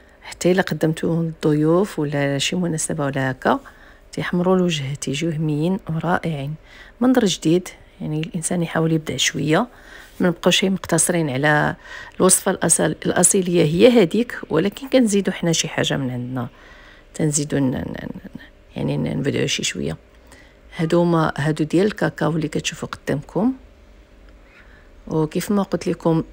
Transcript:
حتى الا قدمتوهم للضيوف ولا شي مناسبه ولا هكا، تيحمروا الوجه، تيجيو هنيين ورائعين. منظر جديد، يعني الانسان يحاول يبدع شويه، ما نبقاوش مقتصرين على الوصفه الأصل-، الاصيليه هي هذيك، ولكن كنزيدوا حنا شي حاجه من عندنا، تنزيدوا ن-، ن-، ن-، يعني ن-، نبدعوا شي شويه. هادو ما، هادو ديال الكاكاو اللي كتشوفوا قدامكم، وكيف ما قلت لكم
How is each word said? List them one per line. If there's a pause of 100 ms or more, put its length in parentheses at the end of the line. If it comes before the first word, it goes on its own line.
(220)
حتى
الا
قدمتوهم
للضيوف
ولا
شي
مناسبه
ولا
هكا، (520)
تيحمروا
الوجه،
تيجيو
هنيين (120)
ورائعين. (460)
منظر
جديد، (320)
يعني
الانسان
يحاول
يبدع
شويه، (540)
ما
نبقاوش
مقتصرين
على (400)
الوصفه
الأصل-، (100)
الاصيليه
هي
هذيك، (100)
ولكن
كنزيدوا
حنا
شي
حاجه
من
عندنا، (680)
تنزيدوا
ن-،
ن-،
ن-، (360)
يعني
ن-،
نبدعوا
شي
شويه. (800)
هادو
ما،
هادو
ديال
الكاكاو
اللي
كتشوفوا
قدامكم، (1600)
وكيف
ما
قلت
لكم